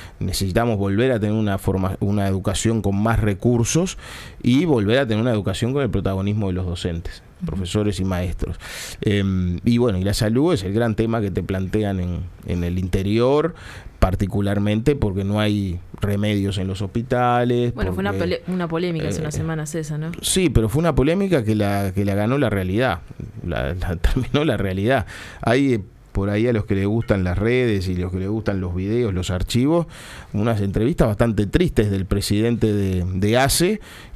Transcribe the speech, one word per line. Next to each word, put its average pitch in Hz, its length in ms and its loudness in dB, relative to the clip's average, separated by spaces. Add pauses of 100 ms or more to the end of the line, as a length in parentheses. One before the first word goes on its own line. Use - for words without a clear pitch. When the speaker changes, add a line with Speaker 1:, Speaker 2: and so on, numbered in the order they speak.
(200)
Speaker 1:
Necesitamos 98 600 0
volver 101 320 2
a 113 80 2
tener 104 160 0
una 104 240 0
forma-, 95 400 -2
una 101 280 0
educación 98 540 0
con 98 180 0
más 113 200 2
recursos 117 800 2 (420)
y 135 240 4
volver 117 320 4
a 139 80 2
tener 110 160 0
una 123 100 2
educación 104 400 0
con 143 120 0
el 107 80 0
protagonismo 98 560 0
de 92 60 0
los 92 120 -2
docentes, 85 560 -6 (160)
Speaker 2:
Ujú. 180 80 -8
Speaker 1:
profesores 98 540 -2
y 92 60 -2
maestros. 90 520 -2 (440)
Em, 95 640 0
y 120 120 4
bueno, 117 220 2
y 92 40 0
la 101 120 0
salud 123 380 2
es 92 100 -2
el 92 100 -4
gran 113 220 2
tema 113 260 0
que 101 80 0
te 90 140 -2
plantean 95 560 -2
en, 90 200 -2 (280)
en 87 160 -2
el 90 160 -2
interior, 113 760 2 (460)
particularmente 101 960 2
porque 98 300 -2
no 104 160 0
hay 101 380 0 (200)
remedios 101 580 0
en 92 100 -2
los 92 140 -4
hospitales, 120 920 2
Speaker 2:
Bueno, 185 200 -2
fue 190 80 -2
una 202 100 0
Speaker 1:
porque, 190 120 0
Speaker 2:
pole-, 180 240 -2
una 180 200 -2
polémica 165 420 -2
hace - 80 -2
Speaker 1:
eh, - 40 -4
Speaker 2:
unas 151 140 -4
semanas 156 400 -4
esa, 151 220 -4
¿no? 160 140 -6 (100)
Speaker 1:
Sí, 180 280 2
pero 113 200 4
fue 127 100 0
una 165 160 2
polémica 165 480 2
que 107 100 2
la, 101 400 0
que 98 120 0
la 98 100 0
ganó 110 220 0
la 127 120 2
realidad, 98 520 0 (440)
la, 69 280 -2
la 92 220 -4
<laughs> - 60 -8
terminó 139 440 2
la 123 120 2
realidad. 98 480 0 (360)
Hay, 131 320 4
eh, 104 80 0 (320)
por 98 160 0
ahí 107 180 2
a 120 60 2
los 104 120 0
que 101 100 0
les 98 120 2
gustan 107 380 2
las 90 120 0
redes 110 520 2
y 90 60 -2
los 90 160 -2
que 92 80 -4
les 95 100 -4
gustan 104 320 -2
los 87 120 -4
videos, 101 400 0
los 90 180 -4
archivos, 139 540 0 (480)
unas 104 280 0
entrevistas 110 460 2
bastante 107 380 2
tristes 104 460 2
del 95 140 0
presidente 107 680 2
de, 92 320 0
de 95 320 2
ace, 165 420 2 (360)